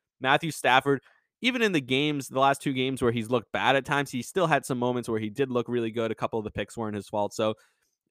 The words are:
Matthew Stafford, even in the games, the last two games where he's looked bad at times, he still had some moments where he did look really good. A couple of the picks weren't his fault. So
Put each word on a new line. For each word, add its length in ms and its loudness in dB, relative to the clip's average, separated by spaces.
Matthew 320 2
Stafford, 500 2
even 200 0
in 100 4
the 100 2
games, 460 -2
the 120 -2
last 220 4
two 120 -2
games 280 -2
where 100 4
he's 180 -4
looked 220 -2
bad 240 2
at 100 0
times, 260 -2
he 100 -4
still 260 0
had 180 2
some 120 -4
moments 320 -2
where 100 -2
he 100 -4
did 200 -2
look 180 0
really 240 -2
good. 200 -2
A 40 -4
couple 240 -4
of 40 -6
the 80 -8
picks 260 -8
weren't 180 -6
his 140 -8
fault. 240 -2
So 220 0